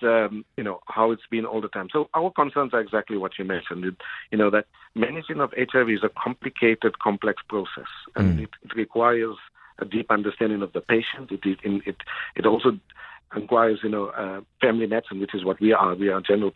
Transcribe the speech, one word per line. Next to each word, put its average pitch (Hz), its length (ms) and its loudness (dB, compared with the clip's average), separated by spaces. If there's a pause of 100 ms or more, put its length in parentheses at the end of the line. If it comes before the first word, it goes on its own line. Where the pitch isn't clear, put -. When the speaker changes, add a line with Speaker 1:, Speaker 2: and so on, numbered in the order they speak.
Speaker 1:
um, 110 420 2 (140)
you 117 60 -6
know, 95 240 -6
how 113 240 2
it's - 180 -6
been 113 160 -2
all 110 160 -4
the 104 60 -8
time. 95 220 -8
So 147 220 -2
our 165 180 0
concerns 143 440 0
are 117 60 4
exactly 107 360 -2
what 95 220 -4
you 95 80 -6
mentioned. 90 400 -6
It, 92 100 -6 (340)
you 117 60 0
know, 104 140 6
that 104 160 2 (280)
managing 147 460 -4
of 139 160 0
H 127 160 -2
I 127 120 4
V 113 100 2
is 101 100 -2
a 104 60 0 (120)
complicated, 117 760 0
complex 101 500 -2
process, 95 400 -6 (260)
and 92 240 4
Speaker 2:
Mm. 73 40 -2
Speaker 1:
it, - 80 -10 (120)
it - 140 -10
requires 113 600 0 (460)
a - 20 -4 (120)
deep 113 120 -2 (100)
understanding 104 440 0
of 95 100 -6
the 87 80 -4
patient. 117 500 -2
It, 98 140 -6
it, 95 140 0 (320)
it, 98 60 -14 (400)
it - 100 0
also 110 240 4 (640)
requires, 110 480 2
you 110 60 -2
know, 104 180 -2 (160)
uh, 95 180 -8 (200)
family 113 260 2
medicine, 104 320 -4
which 98 200 -6
is 92 40 -6
what 92 160 -2
we 110 140 6
are. 95 220 4
We 98 200 0
are 95 60 -2
general 101 360 2